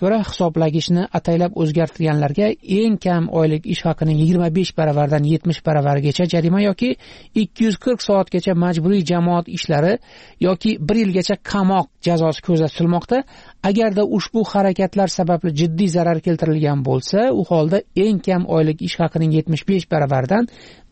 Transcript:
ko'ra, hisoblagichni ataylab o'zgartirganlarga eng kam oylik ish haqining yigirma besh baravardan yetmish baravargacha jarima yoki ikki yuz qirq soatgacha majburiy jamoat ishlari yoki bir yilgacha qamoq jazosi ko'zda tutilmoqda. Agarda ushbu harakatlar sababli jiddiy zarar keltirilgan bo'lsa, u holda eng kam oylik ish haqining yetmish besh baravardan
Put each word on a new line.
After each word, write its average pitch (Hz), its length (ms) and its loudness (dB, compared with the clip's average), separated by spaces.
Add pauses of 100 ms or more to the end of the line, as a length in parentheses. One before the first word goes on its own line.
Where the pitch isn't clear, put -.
ko'ra, 208 180 2 (100)
hisoblagichni 165 760 0 (140)
ataylab 170 340 0 (100)
o'zgartirganlarga 156 840 0 (340)
eng 220 240 2
kam 170 240 0 (100)
oylik 160 340 0
ish - 120 -4
haqining 156 380 0
yigirma 170 340 2
besh 185 220 -2
baravardan 147 440 0 (100)
yetmish 165 340 -2
baravargacha 143 680 0
jarima 175 320 2
yoki 202 240 0 (520)
ikki - 260 -4
yuz 202 180 0
qirq 247 140 0 (100)
soatgacha 190 440 0 (120)
majburiy 180 360 2 (100)
jamoat 175 340 0 (120)
ishlari 170 380 0 (520)
yoki 185 160 -2
bir 214 380 -2
yilgacha 190 340 0 (160)
qamoq 190 360 0 (200)
jazosi 160 400 2
ko'zda 160 240 2
tutilmoqda. 175 460 0 (520)
Agarda 208 340 0 (140)
ushbu 220 240 -2 (100)
harakatlar 196 680 0
sababli 175 420 0
jiddiy 170 360 0
zarar 170 300 2
keltirilgan 156 640 0
bo'lsa, 135 320 0 (200)
u - 100 0
holda 165 280 2 (280)
eng 214 220 2
kam 180 160 0 (120)
oylik 156 320 0
ish - 140 -8
haqining 160 360 0
yetmish 156 320 -2
besh 190 220 0
baravardan 143 560 0 (440)